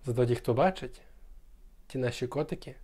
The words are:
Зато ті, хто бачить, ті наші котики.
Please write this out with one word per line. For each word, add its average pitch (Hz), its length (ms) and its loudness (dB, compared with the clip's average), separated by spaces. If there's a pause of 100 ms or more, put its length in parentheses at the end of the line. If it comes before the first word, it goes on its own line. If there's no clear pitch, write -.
Зато 123 200 4
ті, 120 80 4
хто 120 200 0
бачить, 160 460 2 (840)
ті - 120 -6
наші 123 280 0
котики. 139 580 -4